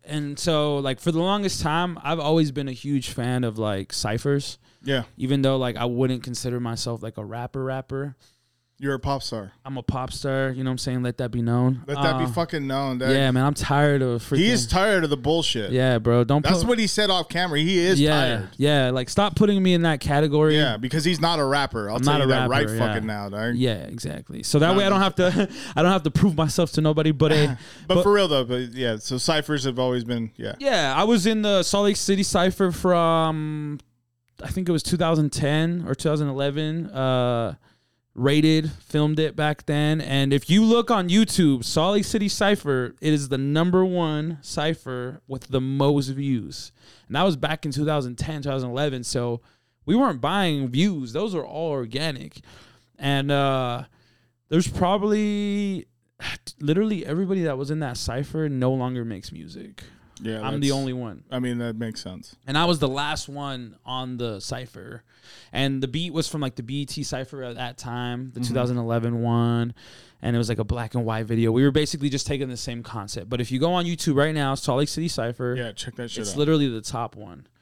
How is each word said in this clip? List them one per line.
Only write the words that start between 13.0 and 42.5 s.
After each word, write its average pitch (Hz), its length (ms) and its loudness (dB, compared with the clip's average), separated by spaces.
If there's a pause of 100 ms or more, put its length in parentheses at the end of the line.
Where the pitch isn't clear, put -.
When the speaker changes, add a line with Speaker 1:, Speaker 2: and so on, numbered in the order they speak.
Speaker 1:
yeah, 135 180 4
man, 127 160 4
I'm 143 80 2
tired 143 480 2
of 120 220 0
freaking 139 140 -2
Speaker 2:
He 196 120 4
is 196 160 2
tired 185 380 2
of 147 80 0
the 143 60 2
bullshit. 160 540 0
Speaker 1:
Yeah, 127 280 4
bro. 120 240 4
Don't 139 200 2
Speaker 2:
That's 170 180 4
Speaker 1:
put 226 60 2
Speaker 2:
what 233 120 2
he 214 80 2
said 208 240 0
off 175 180 -2
camera. 170 300 0
He 180 180 2
is 170 240 4
Speaker 1:
Yeah, 151 80 6 (100)
Speaker 2:
tired. 117 380 0
Speaker 1:
yeah, 139 320 2
like, 127 200 -2
stop 202 260 0
putting 202 260 4
me 185 140 4
in 170 80 2
that 156 160 2
category. 151 580 2
Speaker 2:
Yeah, 127 200 2
because 139 280 -2
he's 165 160 2
not 170 160 2
a 143 80 2
rapper. 127 460 0
I'll 117 60 -2
Speaker 1:
I'm 123 40 -2
Speaker 2:
tell 143 120 4
Speaker 1:
not 147 80 2
Speaker 2:
you - 20 2
Speaker 1:
a 131 60 2
Speaker 2:
that 127 200 2
right 127 160 2
Speaker 1:
rapper, - 100 -2
yeah. 113 120 2
Speaker 2:
fucking 107 180 -2
now, 104 240 -6
dog. 110 260 -4
Speaker 1:
Yeah, 127 180 2 (100)
exactly. 71 580 -10
So - 160 2
that 156 120 4
Speaker 2:
Not 190 80 4
Speaker 1:
way 196 100 4
I - 20 4
don't 196 120 4
have 190 160 2
to, 180 100 4 (360)
<laughs> - 120 -14
I 156 80 4
don't 180 80 6
have 190 100 2
to 151 100 -2
prove 185 240 4
myself 160 360 0
to 151 100 0
nobody, 156 300 2
but, 151 200 2
hey, 147 240 4 (140)
Speaker 2:
<laughs> - 180 -16
But - 100 2
Speaker 1:
but 180 40 4
Speaker 2:
for 202 100 4
real, 202 160 6
though, 139 180 2
but 123 280 -2
yeah, 120 240 -2
so 127 220 -6
ciphers 151 460 0
have 123 120 -2
always 127 260 0
been, 113 340 -4
yeah. 113 200 -8
Speaker 1:
Yeah, 180 400 0
I 180 60 4
was 214 240 4
in 220 160 2
the 202 180 4
Salt 202 220 2
Lake 202 140 2
City 196 260 2
Cypher 185 480 2
from, 156 1080 0 (640)
I - 60 -10
think 185 200 -4
it 175 40 2
was 160 100 2
two - 160 0
thousand 156 340 2
ten 160 560 0
or 135 60 -2
two 156 160 -2
thousand 151 200 0
eleven. 147 600 -2
Uh, 123 640 0 (600)
Rated 151 560 4
filmed 151 500 0
it 156 180 0
back 151 300 -2
then, 151 340 2
and 139 320 2
if 143 160 2
you 214 160 8
look 233 260 4
on 190 160 2
YouTube, 170 560 4
Salt 175 300 2
Lake 208 100 4
City 208 240 0
Cypher, 147 720 0